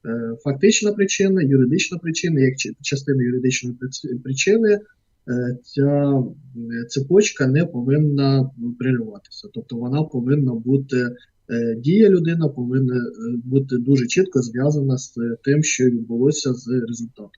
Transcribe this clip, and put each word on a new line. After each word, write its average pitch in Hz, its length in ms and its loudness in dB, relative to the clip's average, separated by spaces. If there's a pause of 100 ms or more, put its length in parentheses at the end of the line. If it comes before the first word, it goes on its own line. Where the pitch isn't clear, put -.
Е, 113 380 -6
фактична 202 500 2
причина, 196 480 2
юридична 135 560 2
причина, 165 420 -2
як 135 180 4
чи-, - 240 -8
частина 135 420 -2
юридичної 123 520 -2
приц-, 127 480 -10
причини, 202 460 2
е, 123 960 -4
ця, 143 500 0 (420)
е, 117 340 -8
цепочка 143 580 2
не 135 180 4
повинна 139 840 2 (300)
пририватися. 113 760 -4
Тобто 117 240 -10
вона 127 260 -2
повинна 131 500 0
бути, 127 440 0 (520)
е, 117 260 -2
дія 185 340 4
людина 165 380 2
повинна, 127 480 -2
е, 120 60 0 (420)
бути 135 340 0
дуже 123 300 2
чітко 175 340 0
зв'язана 135 560 -2
з - 160 -12 (300)
тим, 147 200 2
що - 220 0
відбулося 120 680 0
з 120 140 -8 (200)
результатом. 117 500 -12